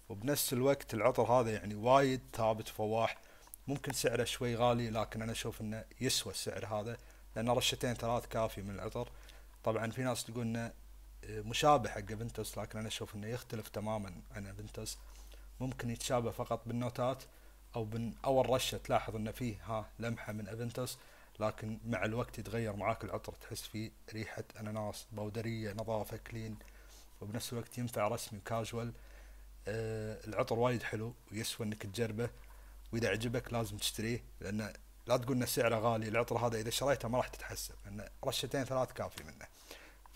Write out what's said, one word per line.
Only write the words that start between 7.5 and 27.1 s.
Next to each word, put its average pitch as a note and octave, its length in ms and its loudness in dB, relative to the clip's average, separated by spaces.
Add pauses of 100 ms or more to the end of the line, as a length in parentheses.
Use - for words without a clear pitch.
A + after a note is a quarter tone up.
ثلاث A#2 320 0
كافي A2+ 360 0
من G2+ 120 -4
العطر. A#2+ 340 -4 (560)
طبعا A2+ 260 2
في B2+ 120 -4
ناس B2 220 0
تقول A#2+ 180 -4
إنه، A2+ 300 0 (520)
آه، G#2+ 160 -6
مشابه A#2 500 6
حق G#2+ 220 -4
أفنتوس، A#2 460 -4
لكن G#2+ 200 -4
أنا A2 100 -4
أشوف - 260 -6
إنه G2+ 120 -6
يختلف A#2 420 -6
تماما G#2 520 -2 (100)
عن G2+ 160 -8
Aventus. G#2 520 -8 (640)
ممكن B2+ 300 -2
يتشابه A#2 400 2
فقط A2+ 360 -2
بالنوتات، B2 560 0 (540)
أو A2+ 80 0
من A2+ 280 -2 (120)
أول C3 260 6
رشة B2+ 280 2
تلاحظ A2 380 2
إنه A2 140 -2
فيه، A2 340 -4
ها، A2 240 -2 (100)
لمحة A2+ 340 -4
من G#2 160 -4
Aventus، A#2 500 -4 (420)
لكن G#2+ 460 0
مع G#2 180 2
الوقت A2+ 340 0
يتغير A2 380 -2
معاك G2+ 280 0
العطر، - 280 -4
تحس - 300 -10
فيه G#2+ 280 -6 (220)
ريحة A2 320 -6 (160)
أناناس، G#2+ 520 -4
بودرية، G#2+ 600 -4
نظافة، A2 440 -2
clean، A2 400 -8 (640)